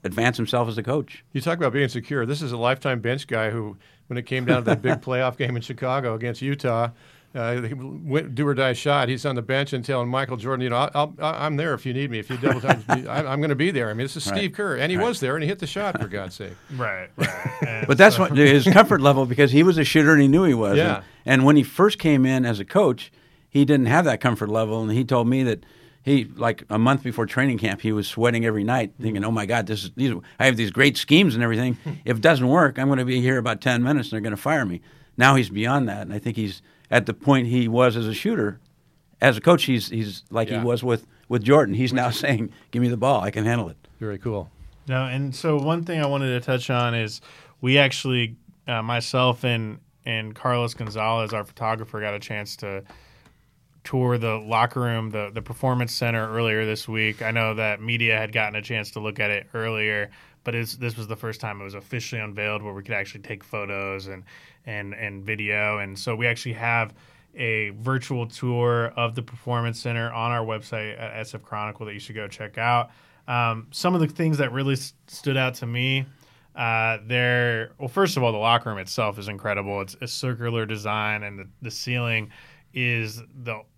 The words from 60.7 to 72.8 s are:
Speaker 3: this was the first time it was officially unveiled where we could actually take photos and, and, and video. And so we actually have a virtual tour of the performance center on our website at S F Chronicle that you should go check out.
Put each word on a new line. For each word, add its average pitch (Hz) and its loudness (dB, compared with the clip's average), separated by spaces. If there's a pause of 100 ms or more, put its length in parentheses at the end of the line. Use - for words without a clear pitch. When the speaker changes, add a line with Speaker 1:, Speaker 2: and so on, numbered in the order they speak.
Speaker 3:
this 117 -8
was 110 -10
the 110 -8
first 110 -10
time 104 -10
it - -14
was 98 -14
officially 110 -10
unveiled 104 -6
where 104 -10
we 98 -14
could 107 -10
actually 98 -8
take 101 -14
photos 98 -8
and, 95 -16 (420)
and, 104 -10
and 101 -10
video. 104 -2
And 98 -10
so 117 -4
we 120 -2
actually 117 -4
have 117 -2 (420)
a 110 -4
virtual 120 -4
tour 120 0 (100)
of 117 -4
the 123 -6
performance 117 -6
center 117 -6
on 117 -4
our 117 -2
website 110 -8
at 113 -12
S 110 -12
F 107 -14
Chronicle 107 -8
that 104 -12
you 104 -14
should 107 -16
go 107 -10
check 104 -14
out. 120 0 (360)